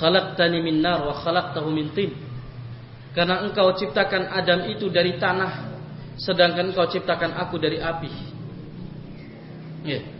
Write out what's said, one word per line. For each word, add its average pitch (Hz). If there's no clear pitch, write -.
"Khalaqtani 170
min 156
nar 160
wa 147
khalaqtahu 165
min 151
tin." 196
Karena 180
engkau 190
ciptakan 190
Adam 180
itu 214
dari 175
tanah, -
sedangkan 175
engkau 175
ciptakan 170
aku 180
dari 156
api. 156
Ya. 139